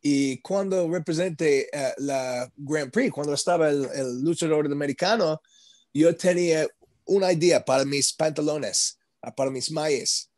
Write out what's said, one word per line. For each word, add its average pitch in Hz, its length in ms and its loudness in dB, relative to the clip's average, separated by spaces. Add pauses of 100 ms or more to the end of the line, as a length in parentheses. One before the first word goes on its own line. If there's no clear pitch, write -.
Y 139 380 0
cuando 190 500 -2
representé, 165 800 0
ah, 139 260 -4
la 127 580 -4
Grand 143 340 -4
Prix, 226 220 0
cuando 147 220 -4
estaba 165 340 2
el, 143 160 2 (100)
el 127 280 -4
luchador 156 440 0
americano, 156 760 0 (540)
yo 160 220 6
tenía 175 500 2 (380)
una 190 280 4
idea 160 320 4
para 135 200 2
mis 139 280 -2
pantalones, 151 840 -2 (240)
ah, 117 100 -12
para 135 180 -2
mis 131 200 -6
mallas. 151 680 -2